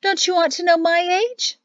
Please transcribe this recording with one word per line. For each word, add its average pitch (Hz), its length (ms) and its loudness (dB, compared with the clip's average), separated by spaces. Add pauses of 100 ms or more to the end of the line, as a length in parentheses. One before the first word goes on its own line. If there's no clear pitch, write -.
Don't 392 260 -2
you 359 80 -2
want 339 180 2
to 349 100 -8
know 349 140 4
my 330 220 2
age? 381 640 -2